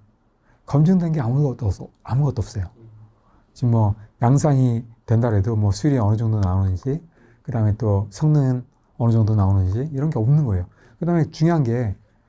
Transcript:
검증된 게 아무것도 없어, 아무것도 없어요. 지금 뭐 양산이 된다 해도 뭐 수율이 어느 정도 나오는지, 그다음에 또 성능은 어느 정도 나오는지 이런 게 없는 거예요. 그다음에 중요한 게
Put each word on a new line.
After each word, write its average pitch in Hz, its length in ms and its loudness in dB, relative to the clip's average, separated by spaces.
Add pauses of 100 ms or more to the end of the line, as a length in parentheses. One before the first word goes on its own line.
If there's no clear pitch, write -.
(680)
검증된 170 460 2
게 160 80 -2
아무것도 127 460 -2
없어, - 220 -4 (140)
아무것도 131 380 -2
없어요. 95 240 -6 (880)
지금 120 200 -2
뭐 107 220 2 (280)
양산이 127 640 2 (220)
된다 117 240 2
해도 107 240 0
뭐 104 160 2
수율이 139 280 0
어느 107 180 0
정도 110 240 -2
나오는지, 95 640 -2 (400)
그다음에 107 340 -2
또 101 340 -2
성능은 139 540 0 (320)
어느 117 160 0
정도 107 240 2
나오는지 98 560 0
이런 139 180 -2
게 135 80 -4
없는 143 280 2
거예요. 92 200 -2 (340)
그다음에 170 320 0
중요한 160 320 2
게 117 300 -2 (340)